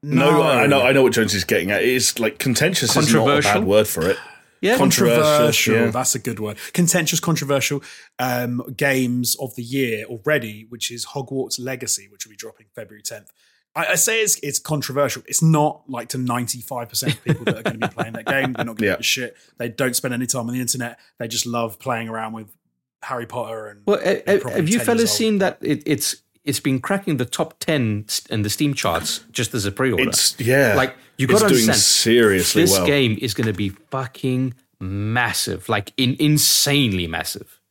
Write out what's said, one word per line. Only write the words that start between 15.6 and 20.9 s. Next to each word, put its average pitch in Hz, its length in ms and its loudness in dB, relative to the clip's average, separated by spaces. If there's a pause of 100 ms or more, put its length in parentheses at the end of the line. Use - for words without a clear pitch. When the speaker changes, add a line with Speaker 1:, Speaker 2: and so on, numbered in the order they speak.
Speaker 2:
like, 120 200 -8
to 135 80 -6
ninety-five 123 720 -4
percent - 240 -2
of - 100 -10
people - 220 0
that - 120 0
are - 60 -14
gonna - 140 -4
be - 160 -4
playing 113 200 -8
that 113 120 -12
game. 135 280 -2
They're 120 120 -6
not 113 120 -10
gonna 107 100 0
Speaker 1:
Yeah. 92 60 2
Speaker 2:
give - 80 -4
a - 20 -8
shit. - 340 -2 (200)
They 117 120 -6
don't 123 260 -2
spend 123 180 -4
any 123 120 -4
time 120 220 -4
on 120 80 -6
the 127 60 -4
internet. 120 360 -6 (220)